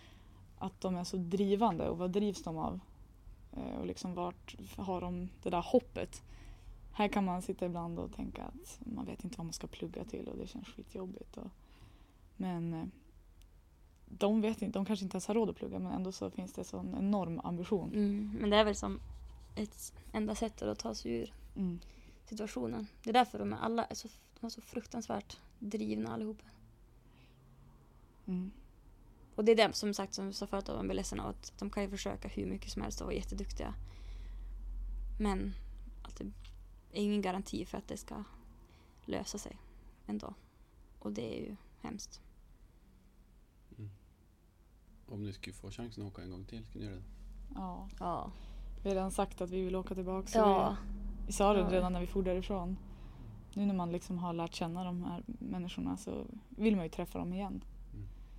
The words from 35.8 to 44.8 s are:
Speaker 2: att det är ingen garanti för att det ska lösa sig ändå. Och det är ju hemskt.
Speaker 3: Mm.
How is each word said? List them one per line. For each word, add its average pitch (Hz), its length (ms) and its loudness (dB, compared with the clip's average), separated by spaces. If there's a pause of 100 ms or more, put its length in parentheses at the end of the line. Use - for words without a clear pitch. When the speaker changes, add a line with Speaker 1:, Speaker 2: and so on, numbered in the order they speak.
Speaker 2:
att - 120 -12
det - 80 -6 (680)
är - 120 0
ingen 208 180 6
garanti 190 440 0
för - 120 -6
att 202 100 -6
det 208 100 -4
ska - 260 -8 (840)
lösa - 320 -2
sig - 200 -8 (500)
ändå. - 260 -4 (680)
Och 208 140 -6
det 208 240 -4
är - 40 -4
ju 208 140 -6 (260)
hemskt. - 400 -10 (1600)
Speaker 3:
Mm. 104 120 -8 (1160)